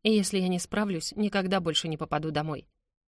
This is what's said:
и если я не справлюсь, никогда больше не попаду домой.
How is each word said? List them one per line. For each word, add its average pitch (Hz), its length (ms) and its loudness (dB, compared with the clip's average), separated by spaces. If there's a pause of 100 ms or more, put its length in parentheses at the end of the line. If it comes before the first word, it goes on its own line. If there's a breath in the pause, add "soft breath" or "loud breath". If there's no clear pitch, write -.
и 214 80 6
если 202 280 4
я 185 80 2
не 180 120 2
справлюсь, 202 580 -2
никогда 196 420 2
больше 165 300 -4
не 156 80 -4
попаду 156 340 -2
домой. 151 340 -4 (520)